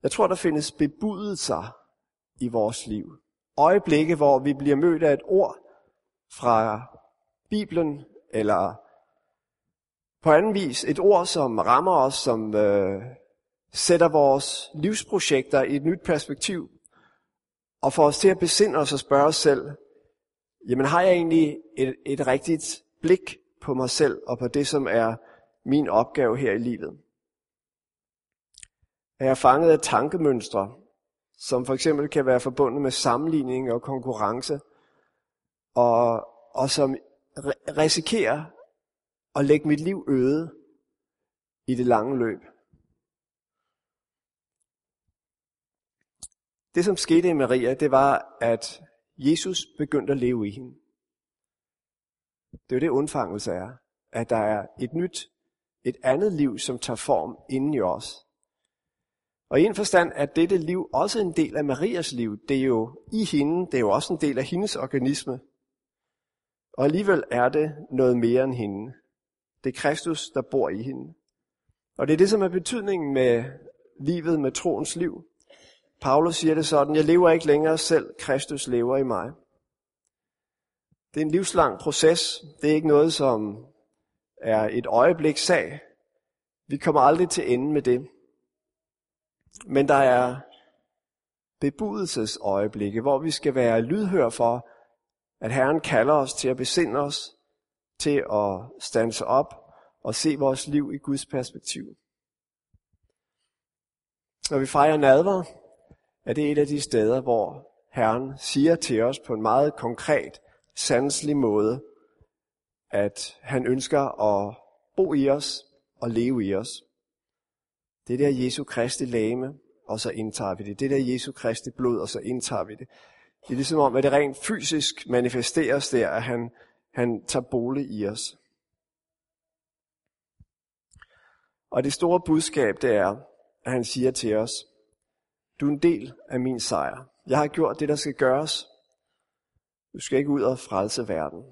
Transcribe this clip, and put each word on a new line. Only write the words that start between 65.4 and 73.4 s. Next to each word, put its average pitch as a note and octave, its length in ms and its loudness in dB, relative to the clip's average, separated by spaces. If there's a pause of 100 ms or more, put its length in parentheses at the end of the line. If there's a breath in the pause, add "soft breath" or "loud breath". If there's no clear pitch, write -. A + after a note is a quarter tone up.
Og C3 120 0
alligevel F3+ 460 2
er B2 180 2
det D3+ 260 -2 (160)
noget B2+ 260 2
mere A#2+ 260 2
end C3 100 -2
hende. G#2+ 400 -8 (720)
Det C3 120 -6
er - 60 -12
Kristus, D#3 480 -4
der C3+ 120 -4
bor A#2+ 280 -2
i G2 120 -8
hende. C3 320 -12 (840)
Og C3 100 -2
det D3+ 60 2
er D#3 40 2
det, F#3+ 120 6
som G#3+ 120 2
er F#3+ 80 0
betydningen F#3 640 -4
med B2 300 2 (560)